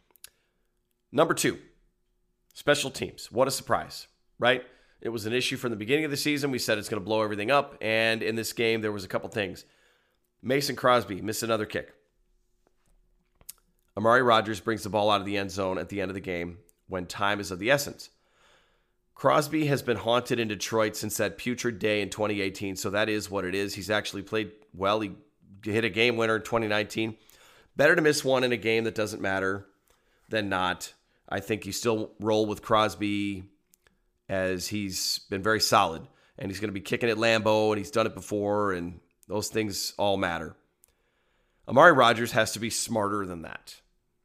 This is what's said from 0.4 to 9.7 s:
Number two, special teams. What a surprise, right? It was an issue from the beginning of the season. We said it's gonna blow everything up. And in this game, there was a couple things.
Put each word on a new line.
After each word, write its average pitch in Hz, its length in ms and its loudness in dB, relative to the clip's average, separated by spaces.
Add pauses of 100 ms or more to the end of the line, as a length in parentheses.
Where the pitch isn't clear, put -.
Number 160 220 4
two, - 240 0 (960)
special 143 360 0
teams. - 400 -10
What 120 160 2
a 135 40 0
surprise, - 560 -4 (320)
right? 127 240 2 (400)
It 117 80 -6
was 110 160 -6
an 110 80 -2
issue 127 240 -2
from 123 120 -4
the 110 60 -4
beginning 135 300 0
of 143 40 -6
the 143 60 -4
season. 143 340 0
We 123 80 -2
said 110 200 0
it's 101 100 -8
gonna 104 140 -4
blow 107 180 0
everything 104 300 -2
up. 143 320 0
And 110 400 0
in 110 140 -2
this 110 180 -6
game, 113 260 2
there 107 100 -2
was 101 140 -6
a 95 40 -12
couple - 200 -6
things. 95 380 -6 (760)